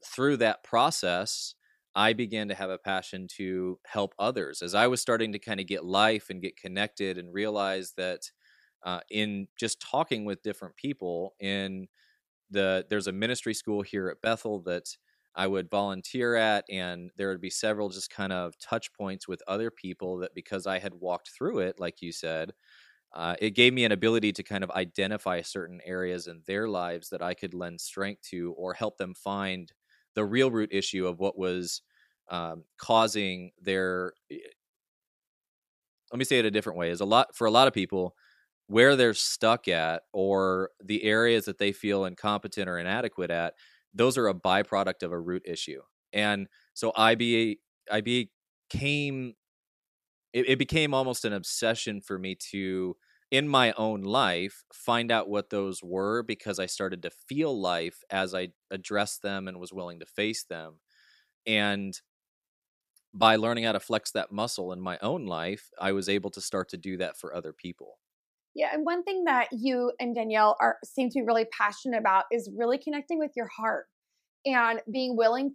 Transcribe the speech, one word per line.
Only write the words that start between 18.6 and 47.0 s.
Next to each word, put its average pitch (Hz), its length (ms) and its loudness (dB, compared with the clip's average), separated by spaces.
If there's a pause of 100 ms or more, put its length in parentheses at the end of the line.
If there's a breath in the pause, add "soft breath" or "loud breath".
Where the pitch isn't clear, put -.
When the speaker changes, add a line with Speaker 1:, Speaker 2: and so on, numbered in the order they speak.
Speaker 1:
points 95 340 -8
with 90 200 -8
other 110 220 -2
people 92 480 -8
that, 90 160 -8
because 95 320 -8
I 95 140 0
had 95 140 -8
walked 87 360 -6
through 170 300 -4
it, 92 200 -2
like 87 220 -6
you 85 100 -8
said, 80 420 -6 (600 soft breath)
uh, 85 260 -4
it 107 120 0
gave 123 220 8
me 123 100 2
an 110 80 4
ability 107 420 4
to 101 80 -8
kind 98 220 -4
of 87 80 -6
identify 95 720 -2
certain 87 420 -10
areas 90 420 -4
in 85 200 -16
their 104 220 -2
lives 87 420 -4
that 87 120 -6
I 90 120 -2
could 90 200 -10
lend 87 260 -8
strength 98 500 -8
to 87 220 -6
or 90 220 -6
help 107 240 -4
them 92 160 -6
find 95 580 -6 (420)
the 107 120 0
real 127 240 4
root 110 220 0
issue 95 340 -2
of 87 140 -4
what 98 180 -2
was, 90 440 -2 (460)
um, 82 360 -6 (140)
causing 104 800 2
their, 92 560 -2 (160)
eh, 73 80 -10 (1700)
let 120 60 -6
me 131 60 0
say 131 140 6
it 117 60 6
a 110 60 4
different 101 280 -2
way, 85 120 0
is 87 100 -4
a 101 40 2
lot, 113 300 6
for 117 120 0
a 107 40 6
lot 127 180 8
of 127 60 2
people, 92 420 -2 (500 soft breath)
where 123 300 8
they're 120 180 6
stuck - 540 2
at 82 340 0 (100)
or 95 580 2 (120)
the 104 220 -2
areas 110 420 4
that 101 120 -8
they 101 140 2
feel 98 320 0
incompetent 98 640 -2
or 87 100 -4
inadequate 95 520 -2
at, 85 240 -2 (400 soft breath)
those 123 240 4
are 117 100 4
a 95 60 2
byproduct 95 680 0
of 87 100 -6
a 87 80 -4
root 87 260 -4
issue. 78 340 -8 (320)
And 104 360 0 (260 soft breath)
so 113 220 -2
I 117 180 8